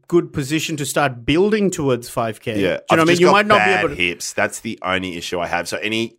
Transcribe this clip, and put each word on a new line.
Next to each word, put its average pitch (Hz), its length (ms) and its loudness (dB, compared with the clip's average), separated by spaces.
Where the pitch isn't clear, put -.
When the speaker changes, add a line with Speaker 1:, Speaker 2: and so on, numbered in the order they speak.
Speaker 1:
good 170 260 2
position 151 440 -4
to 143 80 -4
start 127 400 -2
building 196 460 2
towards 127 380 -2
five 113 320 -4
K. 120 100 -6
Speaker 2:
Yeah. 107 60 -2
Speaker 1:
Do 101 40 0
you 92 60 2
know 82 60 2
Speaker 2:
I've - 160 -8
Speaker 1:
what - 20 4
I - 80 4
mean? 160 80 4
Speaker 2:
just 175 140 4
Speaker 1:
You 175 60 6
Speaker 2:
got 147 60 6
Speaker 1:
might 208 140 4
not - 80 4
be 107 60 2
Speaker 2:
bad 104 140 0
Speaker 1:
able 143 100 -4
to 90 60 -2
Speaker 2:
hips. 87 320 -4
That's 104 260 -2
the 113 240 -10
only 92 340 -4
issue 87 220 -6
I 85 80 -4
have. 85 200 -4
So 90 140 -8
any 110 380 -4